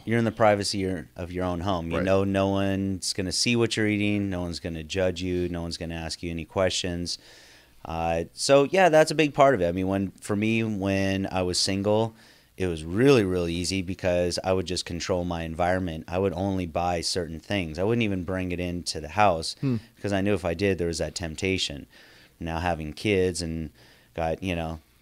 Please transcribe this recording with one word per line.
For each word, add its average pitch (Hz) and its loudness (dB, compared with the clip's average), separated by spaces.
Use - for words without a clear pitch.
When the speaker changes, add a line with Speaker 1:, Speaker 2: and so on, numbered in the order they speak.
Speaker 1:
you're 113 2
in 117 2
the 107 0
privacy 104 4
your, 92 -4
of 87 -8
your 90 -4
own 90 -2
home. 85 -2
You 80 -2
Speaker 2:
Right. 78 0
Speaker 1:
know, 98 4
no 98 2
one's 98 -2
gonna 92 -4
see 120 2
what 113 2
you're 110 0
eating. 104 0
No 90 -4
one's 85 -6
gonna 82 -8
judge 92 0
you. 90 0
No 85 -4
one's 85 -6
gonna 82 -6
ask 82 -8
you 85 -4
any 82 -6
questions. 90 -2
Uh, 82 -2
so 139 6
yeah, 185 6
that's 156 6
a 151 -2
big 147 2
part 139 6
of 92 2
it. 85 2
I 85 2
mean, 92 0
when, 98 0
for 104 -2
me, 113 2
when 98 0
I 92 -2
was 90 0
single, 107 0
it 92 -2
was 80 -4
really, 113 6
really 90 0
easy 90 -2
because 87 0
I 95 2
would 92 0
just 87 -4
control 87 -2
my 85 -4
environment. 85 -2
I 87 -2
would 98 2
only 95 -2
buy 87 -2
certain 80 -4
things. 85 -4
I 92 0
wouldn't 117 2
even 95 -2
bring 92 -4
it 87 -4
into 87 -6
the 76 -10
house 87 2
Speaker 2:
Hmm. 131 -2
Speaker 1:
because 101 -4
I 95 2
knew 101 2
if 85 -2
I 85 0
did, 95 2
there 87 -2
was 82 -4
that 78 -6
temptation. 85 -4
Now 82 -4
having 80 -2
kids 92 0
and 80 -6
got, 80 -4
you 92 -2
know, 80 -6